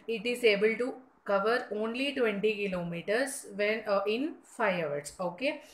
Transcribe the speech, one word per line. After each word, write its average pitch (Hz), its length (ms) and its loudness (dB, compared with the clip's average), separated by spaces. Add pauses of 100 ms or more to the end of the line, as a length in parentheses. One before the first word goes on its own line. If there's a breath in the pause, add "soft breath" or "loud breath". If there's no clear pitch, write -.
it 226 180 -2
is 240 200 0
able 214 320 6
to 240 180 -2 (360)
cover 202 260 4 (240)
only 247 380 -2
twenty 214 420 2
kilometers 190 920 -2
when, 208 320 0
uh, 196 200 2
in 254 360 0
five 185 420 0
hours. 147 280 -4 (160)
Okay, 277 320 -4 (140)